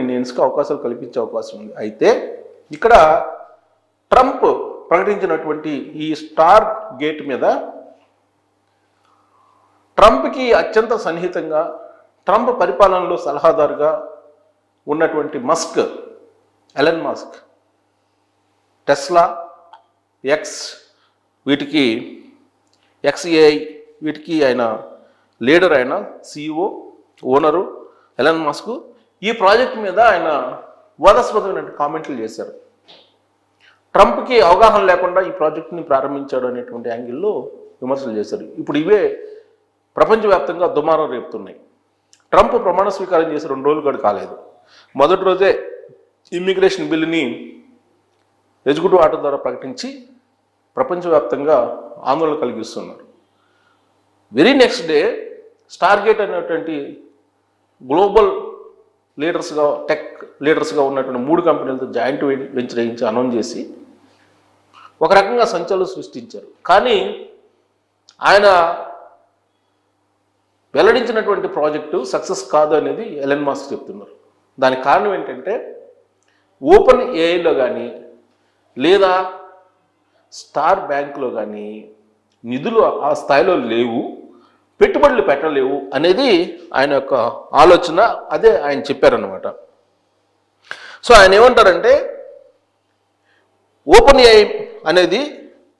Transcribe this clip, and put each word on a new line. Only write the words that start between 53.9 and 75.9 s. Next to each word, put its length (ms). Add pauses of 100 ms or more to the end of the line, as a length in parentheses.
వెరీ 200
నెక్స్ట్ 340
డే 120 (760)
స్టార్గేట్ 460
అనేటువంటి 540 (1160)
గ్లోబల్ 400 (880)
లీడర్స్గా, 680
టెక్ 200 (360)
లీడర్స్గా 360
ఉన్నటువంటి 480
మూడు 120
కంపెనీలతో 440
జాయింట్ 380
వె-, 340
వెంచర్ 220
వేయించి 280
అనౌన్స్ 300
చేసి 320 (1300)
ఒక 120
రకంగా 320
సంచలనం 400
సృష్టించారు. 640 (180)
కానీ 600 (960)
ఆయన 260 (2250)
వెల్లడించినటువంటి 720
ప్రాజెక్టు 560
సక్సెస్ 480
కాదు 240
అనేది 480
ఎలన్ 200
మస్క్ 300
చెప్తున్నారు. 380 (480)
దానికి 240
కారణం 300
ఏంటంటే 400 (1080)